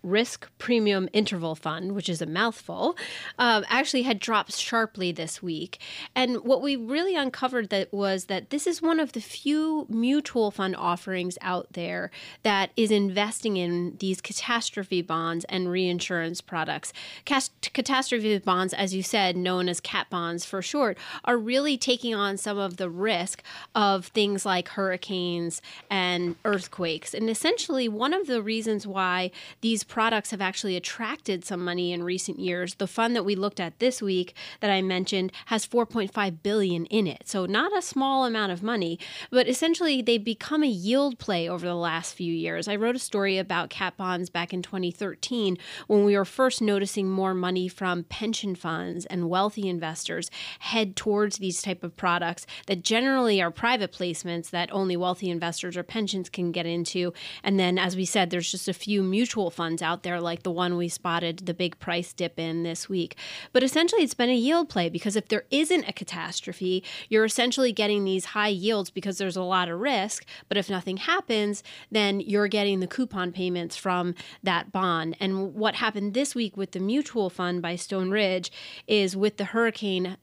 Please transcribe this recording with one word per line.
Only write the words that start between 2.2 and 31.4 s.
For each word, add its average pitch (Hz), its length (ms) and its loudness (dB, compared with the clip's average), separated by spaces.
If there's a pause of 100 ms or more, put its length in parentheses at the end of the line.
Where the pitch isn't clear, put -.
a 165 60 -2
mouthful, 226 680 0 (440)
um, 233 320 6
actually 262 320 2
had 240 180 0
dropped 220 340 0
sharply 214 580 0
this 165 300 -6
week. 170 360 -6 (360)
And 254 300 2
what 254 160 4
we 277 160 0
really 302 400 0
uncovered 254 540 -2
that 196 200 0
was 196 360 0
that 196 240 -4
this 285 160 -2
is 330 160 0
one 330 180 4
of 285 120 -2
the 220 100 -6
few 311 680 0
mutual 233 600 2
fund 190 260 -2
offerings 180 640 -2
out 185 320 -4
there 180 380 -6 (320)
that 196 340 4
is 220 140 4
investing 202 680 2
in 175 420 0
these 190 220 -2
catastrophe 202 800 -2
bonds 165 480 -2
and 185 220 -2
reinsurance 175 720 -2
products. 160 500 -4 (320)
Cas-, 269 280 2 (200)
catastrophe 247 680 2
bonds, 185 340 2
as 190 200 -2
you 190 80 -2
said, 180 360 2
known 180 320 2
as 170 100 -4
cat - 300 -2
bonds 170 340 -4
for 196 160 -6
short, 233 380 0 (260)
are 240 140 4
really 262 400 2
taking 240 360 0
on 202 220 0
some 202 220 -4
of 190 180 -2
the 180 140 -4
risk 185 520 -2 (320)
of 196 340 4
things 202 360 2
like 185 240 0
hurricanes 175 920 -2 (260)
and 180 560 0
earthquakes. 175 680 -2
And 220 160 0
essentially, 285 580 0
one 226 240 0
of 381 140 0
the 240 160 0
reasons 214 440 -2
why 185 440 0 (320)
these 226 200 2 (120)
products 220 380 2
have 196 80 -6
actually 190 340 -2
attracted 202 680 -6